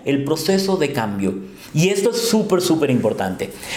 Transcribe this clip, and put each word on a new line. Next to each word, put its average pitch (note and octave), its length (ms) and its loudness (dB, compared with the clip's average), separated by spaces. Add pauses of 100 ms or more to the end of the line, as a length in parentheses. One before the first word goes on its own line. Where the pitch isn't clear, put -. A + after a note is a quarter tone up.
el C#3 180 0
proceso F#3+ 540 0
de D3+ 140 0
cambio. G2 440 -2 (360)
Y E3 180 4
esto G3+ 200 2
es A#3 80 -2
súper, G#3+ 440 2
súper D#3 280 2
importante. G2 640 0 (240)